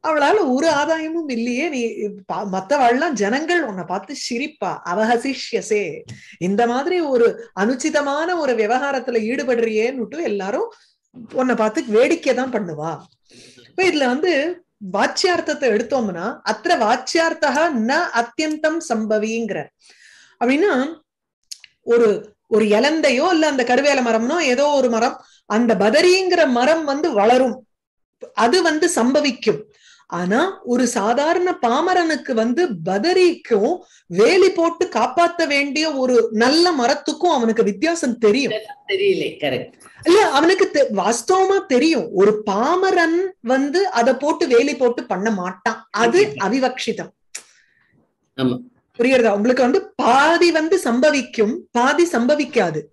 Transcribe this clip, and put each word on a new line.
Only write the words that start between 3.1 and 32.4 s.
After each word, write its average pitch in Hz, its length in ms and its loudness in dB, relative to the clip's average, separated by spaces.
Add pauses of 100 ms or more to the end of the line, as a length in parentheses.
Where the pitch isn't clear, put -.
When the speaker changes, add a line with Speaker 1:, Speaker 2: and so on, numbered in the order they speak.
Speaker 1:
ஜனங்கள் 277 500 -2
உன்னை 190 220 -8
பார்த்து 208 300 -8
சிரிப்பா, 240 580 -8 (140)
அவஹசிஷ்யசே, 220 960 -2 (540)
இந்த 196 280 0
மாதிரி 349 340 -2
ஒரு 254 260 2 (340)
அனுச்சிதமான 285 680 -2 (100)
ஒரு 277 140 0
விவகாரத்துல 240 680 -2
ஈடுபடுறியேன்னுட்டு 233 1000 -2
எல்லாரும் 220 460 -4 (640)
உன்னை 254 220 0
பார்த்து 220 320 -2
வேடிக்கை 254 480 2
தான் 254 180 -4
பண்ணுவா. 160 400 -6 (680)
இப்ப - 260 -4
இதுல 302 220 2
வந்து 311 260 0 (600)
வாச்சியார்த்தத்தை 294 760 0
எடுத்தோம்னா, 208 560 -2 (180)
அத்திர 220 320 -2
வாச்சியார்த்தா 294 880 0 (160)
ந 269 200 0 (120)
அத்தியந்தம் 311 760 -2
சம்பவிங்கிற 214 720 -4 (800)
அப்படின்னா, 294 320 2 (1080)
ஒரு, 233 260 2 (400)
ஒரு 220 160 2
இலந்தையோ 277 680 2
இல்ல 311 160 2
அந்த 262 180 0
கருவேல 269 380 2
மரம்னோ 233 380 0
ஏதோ 277 280 2
ஒரு 262 220 2
மரம், 233 260 0 (300)
அந்த 226 280 2
பதரிங்கிற 349 760 2
மரம் 294 340 2
வந்து 294 280 -2
வளரும், 233 440 2 (760)
அது 247 280 2
வந்து 320 320 0
சம்பவிக்கும். 262 680 0 (520)
ஆனா 220 480 -2
ஒரு 247 240 0
சாதாரண 311 760 0
பாமரனுக்கு 320 720 0
வந்து 240 360 0 (160)